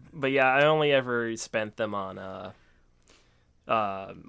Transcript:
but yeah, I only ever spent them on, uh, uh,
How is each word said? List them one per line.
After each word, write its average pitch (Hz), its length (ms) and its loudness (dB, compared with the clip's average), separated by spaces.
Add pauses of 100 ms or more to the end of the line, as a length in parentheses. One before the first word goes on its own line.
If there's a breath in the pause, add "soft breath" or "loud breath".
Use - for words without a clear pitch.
(140)
but 135 180 -2
yeah, 135 220 4
I 143 120 6
only 151 260 4
ever 120 440 0
spent 107 420 -4
them 110 180 -2
on, 95 240 -6
uh, 95 320 -12 (1160 soft breath)
uh, 98 460 -2 (160)